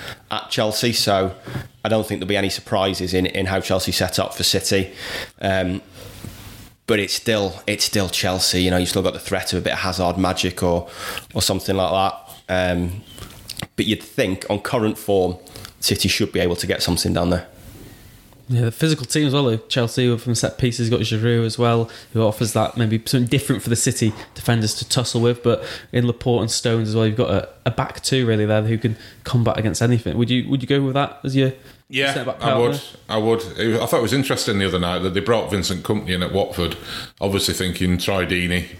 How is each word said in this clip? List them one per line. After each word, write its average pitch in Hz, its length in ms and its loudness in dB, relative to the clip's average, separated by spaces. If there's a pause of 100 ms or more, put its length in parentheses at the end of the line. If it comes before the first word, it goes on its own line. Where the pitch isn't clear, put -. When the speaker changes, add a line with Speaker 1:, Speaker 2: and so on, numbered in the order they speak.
(300)
Speaker 1:
at - 200 -6
Chelsea, 113 420 0
so 95 420 2 (480)
I 107 60 -2
don't 110 180 2
think 101 140 -4
there'll 92 80 -6
be 101 80 0
any 95 140 0
surprises 92 640 -2
in, 92 100 4
in 95 220 0
how 95 140 0
Chelsea 95 300 0
set 95 280 0
up - 160 -2
for - 80 -8
City. 98 500 0 (480)
Um, 95 400 0 (1040)
but 110 120 2
it's 98 160 -2
still, 101 520 -2
it's 104 200 -2
still 95 240 0
Chelsea. 92 520 0
You 90 80 4
know, 90 60 4
you've 90 140 2
still 98 120 0
got 87 120 0
the - 40 -10
threat - 360 -4
of 87 60 2
a - 20 -6
bit - 100 -2
of - 60 -4
Hazard 90 400 0
magic 90 440 0
or, 85 260 2 (460)
or - 60 -2
something 95 340 0
like 92 160 2
that. 92 840 0
Um, 87 280 -2 (760)
but 92 100 -2
you'd 104 160 -2
think 95 480 -4
on 101 100 -2
current 110 380 0
form, 92 400 2 (420)
City - 280 0
should - 240 0
be - 80 0
able 87 160 2
to - 100 -6
get 92 160 -2
something 90 320 0
down 87 160 2
there. 90 160 0 (1000)
Speaker 2:
Yeah, 123 140 2
the 117 100 0
physical 156 320 0
team 151 220 0
as 131 80 2
well, 143 100 4
though. 113 140 2
Chelsea 123 500 0
with 117 140 2
from 120 120 0
set - 240 -2
pieces, 120 300 0
got 117 120 2
Giroud 113 440 2
as 110 140 -4
well, 117 320 4 (240)
who 113 80 2
offers 107 320 0
that - 240 0
maybe 110 260 2
something 123 240 2
different 131 340 0
for - 60 -4
the 117 80 2
City 113 360 2 (220)
defenders 113 420 0
to - 120 -8
tussle 120 320 0
with. 120 220 2
But 117 200 2 (300)
in 120 140 2
Laporte 120 360 2
and 110 80 0
Stones 113 380 0
as 107 80 0
well, 110 100 4
you've 107 100 2
got 123 140 2
a, - 180 0 (180)
a 123 40 0
back - 320 -4
two 131 240 2
really 107 200 2
there 107 160 4
who 110 160 2
can 113 180 0 (280)
combat 117 340 2
against 107 240 0
anything. 117 340 2
Would 120 140 2
you, 123 180 0
would 135 140 0
you 123 60 -8
go 139 120 4
with 131 140 0
that - 300 -2
as 135 120 0
your 131 160 4 (360)
Speaker 3:
Yeah, 135 260 0
Speaker 2:
centre-back 127 280 -4
Speaker 3:
I 123 160 2
would. 120 140 4
Speaker 2:
partner? - 260 -10 (120)
Speaker 3:
I 110 80 0
would. 113 240 2 (160)
It, 113 240 2
I 120 40 -2
thought 156 120 2
it 123 40 2
was 104 120 0
interesting 131 440 0
the 98 80 2
other 90 120 0
night 87 220 0
that 92 100 0
they 95 100 0
brought 104 300 2
Vincent 92 320 -2
Kompany 104 320 -2
in 90 80 0
at 82 100 -4
Watford, 90 440 0 (440)
obviously 98 340 0
thinking 90 440 0
Troy 92 260 0
Deeney 87 420 0 (140)